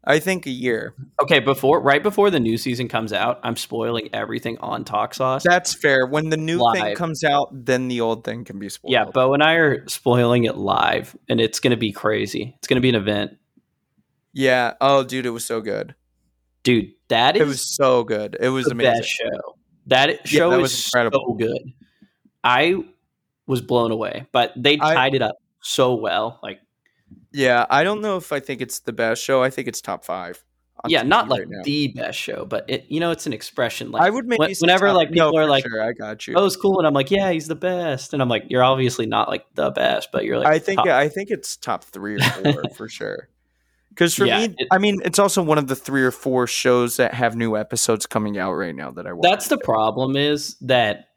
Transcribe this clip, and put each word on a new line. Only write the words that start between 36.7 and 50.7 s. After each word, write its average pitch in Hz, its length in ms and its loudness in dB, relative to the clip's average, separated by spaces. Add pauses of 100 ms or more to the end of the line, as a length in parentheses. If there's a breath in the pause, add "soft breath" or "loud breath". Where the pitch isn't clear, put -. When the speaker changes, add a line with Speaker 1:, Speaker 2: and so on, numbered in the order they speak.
Speaker 2:
and 165 80 4
I'm 147 80 4
like, 135 160 0
"Yeah, 196 200 0
he's 160 160 -2
the 160 100 -6
best," 170 580 -4
and 139 80 0
I'm 123 80 0
like, 110 180 -2
"You're 127 160 4
obviously 127 420 2
not, 110 220 0
like, - 160 -6 (100)
the - 160 0
best, - 420 0
but - 120 -2
you're, 120 140 -2
like, 127 100 0
Speaker 1:
I 156 100 4
think, 190 200 -2
Speaker 2:
top." - 80 2
Speaker 1:
I 143 240 2
think 196 200 -10
it's - 280 -8
top - 260 -6
three 101 320 -10
or 135 80 -2
four 127 460 -2
Speaker 2:
<laughs> - 40 -20
Speaker 1:
for 113 140 -14
sure. - 400 -10 (680)
'Cause 170 180 4
for 202 100 2
Speaker 2:
Yeah, 220 140 4
Speaker 1:
me, 220 200 -2
Speaker 2:
it 131 120 -4
Speaker 1:
I 185 80 4
mean, 202 260 2
it's 180 140 0
also 196 240 2
one 151 160 4
of 139 100 -2
the 131 80 -2
three 135 260 -2
or 127 80 4
four 127 360 0
shows 123 500 0
that 123 180 0
have 117 220 0
new 113 200 -2
episodes 110 500 -2
coming 104 320 -4
out 92 160 -2
right 85 200 -4
now 67 180 -12
that 87 140 -12
I 92 60 -10
watch. 165 180 4
Speaker 2:
That's 208 180 -2
the 285 100 0
problem 117 580 0
is 147 440 -2
that 123 560 0